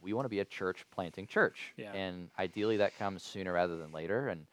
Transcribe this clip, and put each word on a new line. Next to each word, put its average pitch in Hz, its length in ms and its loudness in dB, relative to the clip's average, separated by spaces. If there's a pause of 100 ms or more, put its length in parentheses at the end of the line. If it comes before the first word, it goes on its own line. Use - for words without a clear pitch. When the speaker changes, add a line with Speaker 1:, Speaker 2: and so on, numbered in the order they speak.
Speaker 1:
we 95 120 -2
wanna 127 160 0
be 101 100 0
a 98 60 2
church - 460 -4
planting 95 360 -4
church. - 500 2
Speaker 2:
Yeah. 104 160 -8
Speaker 1:
And 90 440 -4
ideally 104 400 2
that 101 200 4
comes 95 260 -2
sooner 92 300 -4
rather 87 240 4
than 78 140 -8
later. 98 380 0
And, 80 240 -4